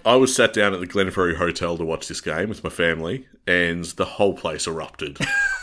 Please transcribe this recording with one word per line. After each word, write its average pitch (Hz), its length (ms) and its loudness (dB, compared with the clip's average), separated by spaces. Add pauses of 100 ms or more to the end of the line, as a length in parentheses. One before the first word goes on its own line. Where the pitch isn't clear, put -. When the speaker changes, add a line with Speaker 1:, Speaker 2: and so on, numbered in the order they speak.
Speaker 1:
I 117 100 8
was 131 180 6
sat 117 200 4
down 101 200 2
at 90 60 -4
the 90 80 -6
Glenferrie 92 480 0
Hotel 85 420 -2
to 82 60 -6
watch 80 240 -4
this - 140 -10
game 85 260 -2
with 110 160 -8
my 90 60 -6
family, 85 580 -2 (180)
and 87 380 2
the 80 220 -4
whole 101 320 2
place 78 300 -6
erupted. 76 560 -8
Speaker 2:
<laughs> - 40 -2 (360)